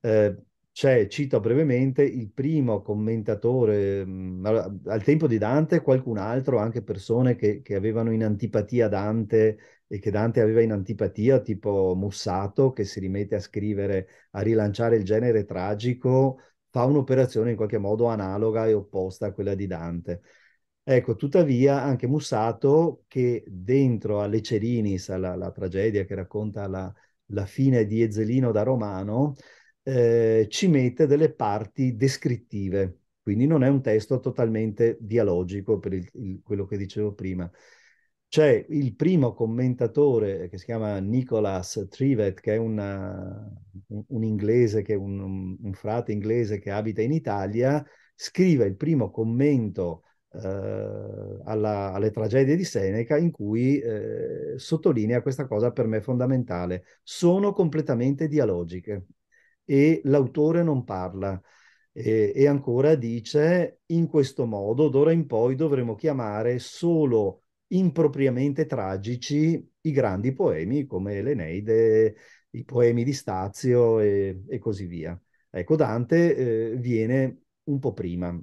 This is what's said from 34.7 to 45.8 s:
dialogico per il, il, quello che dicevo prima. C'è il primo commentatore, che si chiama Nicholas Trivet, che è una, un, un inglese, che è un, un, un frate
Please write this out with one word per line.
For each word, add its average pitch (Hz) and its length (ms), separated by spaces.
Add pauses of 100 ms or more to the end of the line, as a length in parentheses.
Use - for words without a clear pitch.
dialogico 98 800
per 92 120
il, 92 220
il, 95 300
quello 98 220
che 104 100
dicevo 101 380
prima. 90 360 (800)
C'è 143 400
il 143 260
primo 151 400
commentatore, 117 1120
che 92 100
si - 80
chiama 107 320
Nicholas 104 920
Trivet, 110 500
che 107 140
è 113 40
una, 101 920 (360)
un, 104 180
un 113 160
inglese, 107 600
che 104 120
è - 20
un, 98 220
un, 95 420
un 101 120
frate 110 400